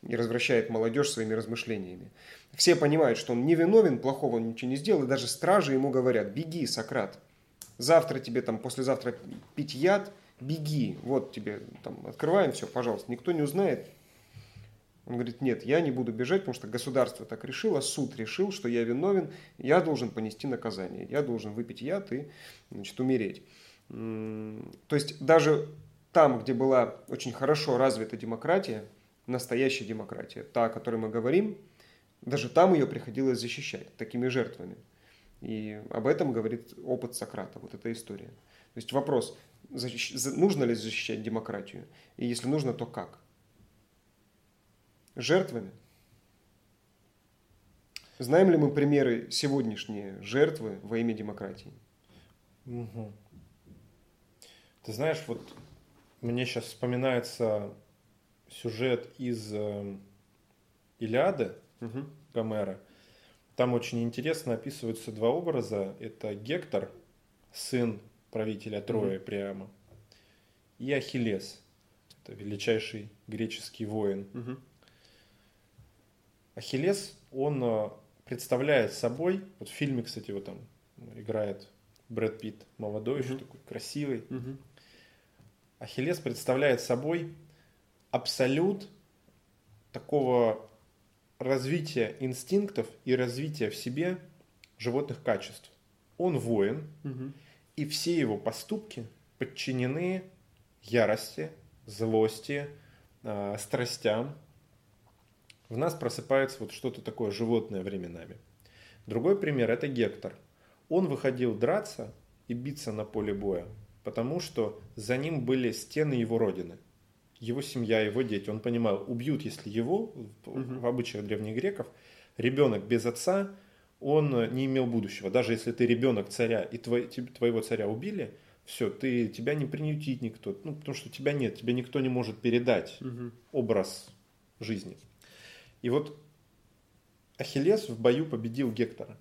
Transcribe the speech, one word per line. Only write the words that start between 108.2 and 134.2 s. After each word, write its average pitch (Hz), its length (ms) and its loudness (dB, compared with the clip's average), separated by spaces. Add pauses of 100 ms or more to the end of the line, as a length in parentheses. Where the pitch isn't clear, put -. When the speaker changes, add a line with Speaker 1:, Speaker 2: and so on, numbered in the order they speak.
Speaker 2:
Другой 131 320 2
пример — 135 320 2
это 120 160 0
Гектор. 113 480 0 (540)
Он 180 180 2
выходил 127 500 0
драться 120 560 0 (340)
и 120 60 -4
биться 127 380 -6
на 107 140 -4
поле 104 280 -2
боя, 98 340 -2 (360)
потому 123 360 -2
что - 420 -4 (140)
за 117 220 -2
ним 143 280 -2
были 127 260 2
стены 151 420 -2
его 117 240 0
родины. 90 400 0 (640)
Его 120 220 -4
семья, 113 400 2
его 107 200 2
дети. 107 280 -2
Он 107 120 -4
понимал, 117 460 2
убьют, 127 360 -2
если - 260 -8
его, 143 440 0 (320)
в, - 140 -8
Speaker 1:
Мгм. 127 200 -6
Speaker 2:
в 120 60 -4
обычаях 120 400 -2
древних 107 300 -4
греков, 180 320 -2 (500)
ребёнок 120 480 4
без 113 200 2
отца, 196 500 0 (440)
он 139 540 2
не 131 140 0
имел 131 180 2
будущего. 101 460 -2
Даже 117 220 4
если 113 180 -2
ты 120 160 4
ребёнок 117 420 4
царя 113 320 2
и 113 160 -6
твой-, 117 320 0
те-, 123 140 -8
твоего 120 380 0
царя 110 260 -2
убили, 135 480 -6 (300)
всё, - 260 -2
ты, 123 360 0
тебя 120 280 -2
не 151 100 0
приютит 151 560 -2
никто, - 420 -6
ну, 156 120 -8
потому 139 200 -8
что - 140 -12
тебя 143 240 0
нет, 127 220 0
тебе 123 180 0
никто 127 280 -2
не 131 80 2
может 120 320 -2
передать 120 600 2
Speaker 1:
Мгм. 120 320 -8 (180)
Speaker 2:
образ 113 600 0 (480)